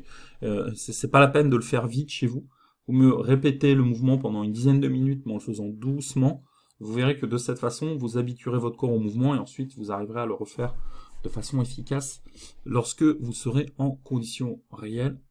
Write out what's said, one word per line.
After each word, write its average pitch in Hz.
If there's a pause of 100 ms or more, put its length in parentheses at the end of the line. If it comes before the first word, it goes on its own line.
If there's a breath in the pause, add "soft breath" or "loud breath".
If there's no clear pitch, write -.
(440 loud breath)
euh, 107
c'est, -
c'est -
pas 139
la 139
peine 147
de 123
le 113
faire 120
vite 135
chez -
vous. 131 (400 soft breath)
Vous 113
me 131
répétez 135
le 135
mouvement 127
pendant 107
une 107
dizaine 135
de 135
minutes, 135
mais 113
en 104
le 104
faisant 104
doucement. 131 (360 soft breath)
Vous 107
verrez 131
que 127
de 117
cette 120
façon, 156
vous 120
habituerez 123
votre 117
corps 120
au 113
mouvement 117
et 127
ensuite 135
vous 104
arriverez 104
à 117
le 107
refaire 120 (480 loud breath)
de -
façon 127
efficace 135 (420 loud breath)
lorsque -
vous 151
serez 135 (120)
en 135
condition 120
réelle 120 (100)